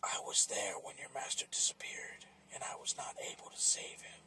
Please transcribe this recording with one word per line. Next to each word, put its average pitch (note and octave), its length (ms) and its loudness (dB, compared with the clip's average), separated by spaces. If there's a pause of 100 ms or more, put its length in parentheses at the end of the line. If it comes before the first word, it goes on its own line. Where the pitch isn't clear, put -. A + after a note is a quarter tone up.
I - 240 2
was - 200 6
there - 360 2
when - 160 -8
your - 160 -10
master - 360 0
disappeared, - 760 -2 (280)
and - 80 -6
I - 180 -4
was - 160 0
not - 240 -6
able - 300 -6
to - 100 -10
save - 400 4
him. - 260 -12